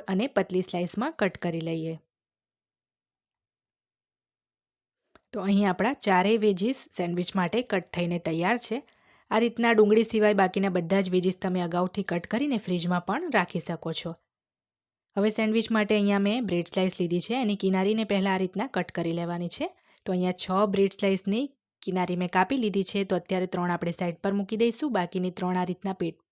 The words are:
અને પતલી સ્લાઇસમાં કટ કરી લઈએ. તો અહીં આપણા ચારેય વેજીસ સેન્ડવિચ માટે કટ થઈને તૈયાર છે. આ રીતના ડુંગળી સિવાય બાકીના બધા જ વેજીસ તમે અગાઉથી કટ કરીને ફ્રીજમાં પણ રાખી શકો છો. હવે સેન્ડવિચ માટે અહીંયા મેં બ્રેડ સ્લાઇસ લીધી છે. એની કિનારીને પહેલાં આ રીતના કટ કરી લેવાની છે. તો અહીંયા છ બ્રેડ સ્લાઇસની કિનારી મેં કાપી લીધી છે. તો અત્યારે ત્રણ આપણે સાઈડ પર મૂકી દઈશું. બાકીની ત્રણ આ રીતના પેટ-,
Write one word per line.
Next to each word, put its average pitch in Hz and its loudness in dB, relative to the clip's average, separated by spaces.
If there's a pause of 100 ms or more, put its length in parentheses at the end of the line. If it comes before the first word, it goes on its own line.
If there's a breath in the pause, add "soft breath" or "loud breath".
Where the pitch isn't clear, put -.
અને 196 0
પતલી 185 0
સ્લાઇસમાં 190 -2
કટ 180 -2
કરી 165 -2
લઈએ. 165 -4 (3250)
તો 208 -6
અહીં 202 4
આપણા 196 2
ચારેય 202 4
વેજીસ 208 0 (100)
સેન્ડવિચ 175 -2
માટે 190 0
કટ 190 -2
થઈને 175 -2
તૈયાર 170 0
છે. 226 -4 (520 soft breath)
આ 208 2
રીતના 233 2
ડુંગળી 214 6
સિવાય 208 2
બાકીના 196 2
બધા 180 2
જ 185 -2
વેજીસ 185 2
તમે 180 -2
અગાઉથી 175 -2
કટ 175 -4
કરીને 262 -2
ફ્રીજમાં 175 -2
પણ 302 -4
રાખી 180 0
શકો 165 -6
છો. 165 -8 (1040)
હવે 208 2
સેન્ડવિચ 220 0
માટે 214 2
અહીંયા 202 4
મેં 208 0
બ્રેડ 175 0
સ્લાઇસ 185 0
લીધી 175 0
છે. 226 -2
એની 214 0
કિનારીને 196 0
પહેલાં 196 0
આ - 2
રીતના 190 -2
કટ - -4
કરી 165 -2
લેવાની 170 -4
છે. 320 -4 (380 soft breath)
તો 190 -2
અહીંયા 180 0
છ - -6 (160)
બ્રેડ 196 2
સ્લાઇસની 196 0 (380)
કિનારી 180 -2
મેં 180 -2
કાપી 185 2
લીધી 202 0
છે. 196 -2
તો 185 0
અત્યારે 185 -2
ત્રણ 175 -2
આપણે 170 -2
સાઈડ 175 -4
પર 202 -2
મૂકી 202 -2
દઈશું. 233 0
બાકીની 180 -2
ત્રણ 180 -2
આ 180 0
રીતના 180 -4
પેટ-, 175 -6